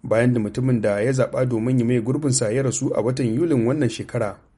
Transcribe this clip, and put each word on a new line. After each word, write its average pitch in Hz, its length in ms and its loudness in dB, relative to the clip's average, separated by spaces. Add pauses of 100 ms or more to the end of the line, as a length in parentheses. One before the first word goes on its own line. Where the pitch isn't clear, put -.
bayan 120 300 2
da 120 60 2
mutumin 117 420 0
da 104 180 2
ya 117 120 0
zaɓa 131 340 0
domin 123 340 0
ya 117 60 2
maye 123 160 2
gurbinsa 127 500 0
ya 131 120 0
rasu 135 320 -2
a 107 60 0
watan 127 340 0
Yulin 147 320 2
wannan 135 220 0
shekara. 107 480 -6 (200)